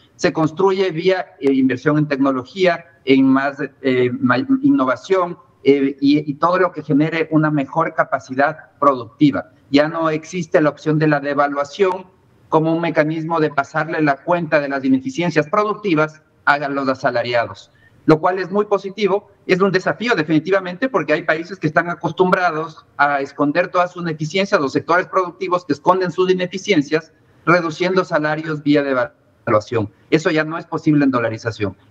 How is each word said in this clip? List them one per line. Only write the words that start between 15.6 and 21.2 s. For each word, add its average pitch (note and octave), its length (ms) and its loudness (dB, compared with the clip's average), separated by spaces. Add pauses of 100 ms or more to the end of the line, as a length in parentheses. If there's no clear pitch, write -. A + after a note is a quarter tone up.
a C#3+ 120 4 (100)
los C#3 200 -2
asalariados, A#2+ 840 -2 (360)
lo D#3 140 6
cual F3+ 180 0
es F3 140 -6
muy G#3 140 0
positivo, G3 680 -2 (160)
es F3+ 120 4
un G3 120 2
desafío F#3+ 420 0
definitivamente F3+ 720 0
porque D#3 240 0
hay D#3+ 100 0